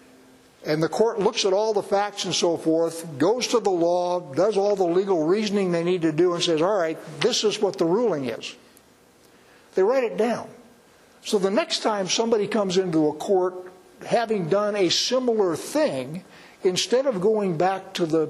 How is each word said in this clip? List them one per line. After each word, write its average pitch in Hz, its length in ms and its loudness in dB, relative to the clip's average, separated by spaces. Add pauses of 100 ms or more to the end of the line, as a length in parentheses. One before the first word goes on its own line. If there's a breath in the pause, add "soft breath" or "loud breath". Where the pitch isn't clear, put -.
(680 loud breath)
and 156 160 0
the 160 60 2
court 214 320 0
looks 214 240 0
at 190 80 2
all 214 220 2
the 196 80 0
facts 202 420 -2
and 175 100 -4
so 170 220 0
forth, 160 600 -2
goes 214 300 2
to 240 120 2
the 202 100 0
law, 180 500 0
does 175 360 0
all 202 200 2
the 190 80 2
legal 175 420 2
reasoning 202 460 0
they 170 120 0
need 180 180 0
to 160 100 2
do, 175 200 4
and 165 100 -4
says, 165 200 2
"All 202 140 2
right, 165 220 -2 (220)
this 226 240 0
is 208 160 0
what 190 160 0
the 180 80 0
ruling 175 420 0
is." - 280 -8 (1200 soft breath)
They 190 80 2
write 247 220 2
it 180 120 -4
down. 220 320 -2 (760 soft breath)
So 214 140 0
the 190 120 0
next 311 320 -2
time 202 260 -2
somebody 226 380 0
comes 196 320 0
into 160 300 2
a 147 60 -2
court 185 400 0 (520)
having 214 420 0
done 208 280 0
a 185 120 2
similar 220 680 0
thing, 160 680 -4 (380 loud breath)
instead 233 440 0
of 208 140 0
going 202 380 0
back 185 360 -2
to 175 120 -2
the 156 240 0